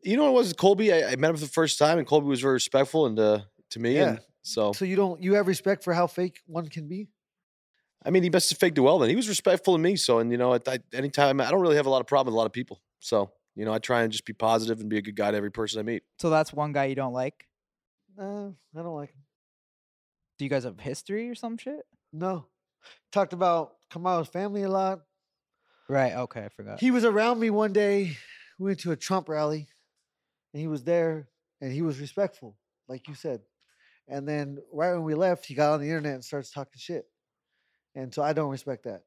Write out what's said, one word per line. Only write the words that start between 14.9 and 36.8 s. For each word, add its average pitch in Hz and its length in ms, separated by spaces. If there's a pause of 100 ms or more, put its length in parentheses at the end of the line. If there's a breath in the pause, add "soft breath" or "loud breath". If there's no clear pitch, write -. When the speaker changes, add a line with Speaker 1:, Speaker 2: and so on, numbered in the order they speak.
Speaker 1:
a 101 60
good 104 140
guy 104 160
to 107 40
every 104 140
person 107 300
I - 20
meet. 110 200 (160)
Speaker 3:
So 170 120
that's 156 200
one 147 220
guy 139 140
you 135 80
don't 131 180
like? 131 340 (680)
Speaker 2:
No, 202 380 (200)
I 160 80
don't 170 140
like 147 140
him. 139 100 (1160)
Speaker 3:
Do 139 80
you 117 40
guys 131 140
have 104 160
history 202 480
or 247 60
some 226 240
shit? 285 260 (260)
Speaker 2:
No. 170 360 (680 soft breath)
Talked 196 220
about 170 400 (160)
Kamaro's 170 380
family 202 340
a 196 80
lot. 190 300 (840)
Speaker 3:
Right, 135 280
okay, 117 300
I 104 40
forgot. 104 320
Speaker 2:
He 254 100
was 240 140
around 226 360
me 226 100
one 208 240
day. 202 420 (420 loud breath)
We 190 100
went 190 120
to 175 120
a 147 40
Trump 190 320
rally, 151 380 (880)
and 147 60
he 160 60
was 151 160
there, 160 460 (320)
and 135 120
he 143 100
was 147 180
respectful, 143 560 (320)
like 127 180
you 151 80
said. 131 280 (640)
And 139 180
then 143 320 (140)
right 170 220
when 170 100
we 156 100
left, 175 300
he - 100
got 147 200
on 151 60
the 143 60
internet 151 280
and 127 100
starts 143 260
talking 139 280
shit. 151 280 (880)